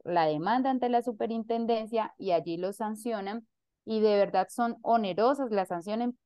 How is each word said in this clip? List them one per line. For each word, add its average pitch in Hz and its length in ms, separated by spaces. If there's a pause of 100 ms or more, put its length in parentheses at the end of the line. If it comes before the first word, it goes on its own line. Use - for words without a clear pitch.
la 175 220
demanda 202 460
ante 247 180
la 240 120
superintendencia 226 1160
y 190 140
allí 165 260
los 185 180
sancionan. 220 720 (380)
Y 220 160
de 208 160
verdad 196 320
son 233 320
onerosas 233 720
las 196 180
sanciones, 208 400 (160)